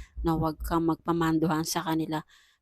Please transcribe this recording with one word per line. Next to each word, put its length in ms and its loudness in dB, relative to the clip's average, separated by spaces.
no? 160 2
Huwag 240 -2
kang 240 0
magpamanduhan 800 2
sa 160 -4
kanila, 400 -2